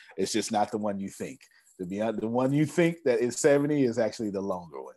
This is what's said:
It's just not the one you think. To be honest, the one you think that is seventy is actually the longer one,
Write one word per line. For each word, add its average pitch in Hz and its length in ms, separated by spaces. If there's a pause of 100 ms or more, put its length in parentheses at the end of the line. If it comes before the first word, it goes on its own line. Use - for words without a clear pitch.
(160)
It's 98 160
just 110 200
not 104 180
the 113 80
one 104 220
you 98 80
think. - 320 (400)
To 92 60
be 98 140
honest, 110 200
the 107 80
one 127 240
you 147 140
think 170 380
that 120 160
is 120 160
seventy 143 480
is 117 140
actually 107 320
the 98 100
longer 87 400
one, 65 160